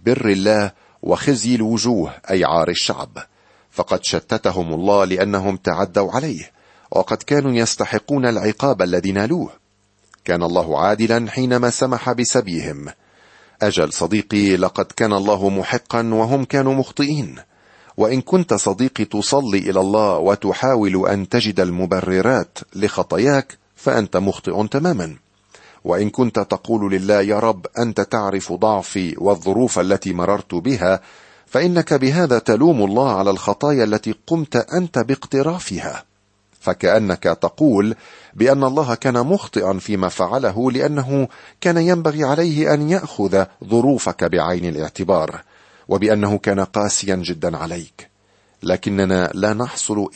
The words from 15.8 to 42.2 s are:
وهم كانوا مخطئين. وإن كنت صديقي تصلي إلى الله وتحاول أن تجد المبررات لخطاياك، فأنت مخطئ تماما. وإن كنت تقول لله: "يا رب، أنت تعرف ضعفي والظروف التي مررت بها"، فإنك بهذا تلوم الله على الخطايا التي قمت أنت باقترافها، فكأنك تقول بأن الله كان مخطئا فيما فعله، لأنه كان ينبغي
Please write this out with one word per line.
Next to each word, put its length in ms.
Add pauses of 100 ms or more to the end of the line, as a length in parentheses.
وهم 320
كانوا 280
مخطئين. 640 (640)
وإن 240
كنت 320
صديقي 520
تصلي 520
إلى 220
الله 380
وتحاول 880
أن 220
تجد 300
المبررات 960 (180)
لخطاياك، 800 (180)
فأنت 420
مخطئ 500
تماما. 480 (680)
وإن 260
كنت 300
تقول 540
لله: 280
"يا 180
رب، 280 (120)
أنت 220
تعرف 520
ضعفي 640
والظروف 640
التي 340
مررت 420
بها"، 460 (440)
فإنك 480
بهذا 460
تلوم 440
الله 280
على 180
الخطايا 540
التي 320 (120)
قمت 280
أنت 440
باقترافها، 1040 (580)
فكأنك 640
تقول 720 (380)
بأن 300
الله 320
كان 300
مخطئا 540
فيما 300
فعله، 640
لأنه 560 (340)
كان 160
ينبغي 460